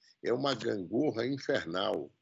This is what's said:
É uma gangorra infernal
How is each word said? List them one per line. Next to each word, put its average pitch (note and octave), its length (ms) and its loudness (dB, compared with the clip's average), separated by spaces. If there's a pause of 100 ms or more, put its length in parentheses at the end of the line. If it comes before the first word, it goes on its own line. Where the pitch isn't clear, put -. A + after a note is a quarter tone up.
(220)
É G#2+ 100 0
uma C3+ 220 0
gangorra A2 720 0
infernal G2 960 0